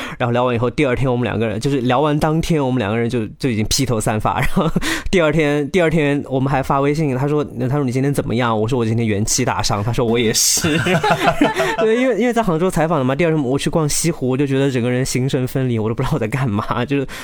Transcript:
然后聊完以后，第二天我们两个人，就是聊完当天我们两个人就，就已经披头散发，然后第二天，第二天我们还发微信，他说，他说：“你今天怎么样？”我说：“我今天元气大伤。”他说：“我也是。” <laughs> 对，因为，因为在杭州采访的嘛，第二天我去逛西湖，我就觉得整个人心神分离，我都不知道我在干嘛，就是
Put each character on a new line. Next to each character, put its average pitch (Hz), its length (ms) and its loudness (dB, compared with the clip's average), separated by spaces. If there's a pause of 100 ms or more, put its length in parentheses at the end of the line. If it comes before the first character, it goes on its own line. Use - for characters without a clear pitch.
(180)
然 127 80 -2
后 120 60 0
聊 123 120 2
完 123 100 0
以 117 40 0
后， 120 120 0
第 147 160 0
二 123 100 0
天 131 140 0
我 120 60 0
们 123 80 0
两 98 140 -2
个 113 80 0
人， 107 140 -4
就 139 100 -2
是 139 120 0
聊 127 180 2
完 151 180 2
当 156 220 0
天 156 240 0
我 127 60 0
们 127 80 0
两 101 120 0
个 110 80 0
人 117 100 0
就， 113 180 -2 (120)
就 139 120 -2
已 110 60 -2
经 107 100 0
披 - 180 0
头 113 160 0
散 110 180 0
发， 107 220 0
然 139 100 2
后 165 160 2 (440)
第 185 100 4
二 156 100 4
天， 147 400 0
第 180 120 2
二 160 80 4
天 143 360 2
我 131 140 -2
们 135 100 0
还 135 120 0
发 143 180 0
微 143 140 2
信， 147 200 0
他 135 140 -2
说， 147 160 0
他 123 320 -4
说 147 80 0
：“你 123 80 -2
今 131 100 0
天 143 120 0
怎 131 120 -2
么 113 80 -2
样？” 117 240 0
我 110 80 0
说 127 140 0
：“我 117 40 0
今 113 120 0
天 117 100 0
元 104 180 0
气 120 200 0
大 101 180 -2
伤。” 101 220 0
他 117 80 0
说 120 140 0
：“我 113 120 2
也 117 140 2
是。” - 460 0 (680)
<laughs> - 340 0
对， 220 220 2
因 262 80 2
为， 214 100 0
因 233 80 2
为 240 60 2
在 220 100 0
杭 180 160 0
州 185 120 0
采 160 180 0
访 165 100 0
的 131 60 0
嘛， 131 100 2
第 170 120 2
二 160 40 2
天 160 120 0
我 131 160 0
去 - 100 -4
逛 156 180 0
西 143 240 0
湖， 131 200 -2
我 131 60 2
就 143 100 2
觉 135 120 0
得 139 120 2
整 123 120 0
个 123 80 0
人 127 140 0
心 127 240 -2
神 127 180 0
分 131 220 -2
离， 117 100 0
我 107 100 -2
都 117 60 -2
不 117 80 -2
知 123 60 -2
道 - 60 0
我 147 40 0
在 131 80 -2
干 131 220 -2
嘛， 104 340 -2
就 139 160 -2
是 135 80 -4 (180)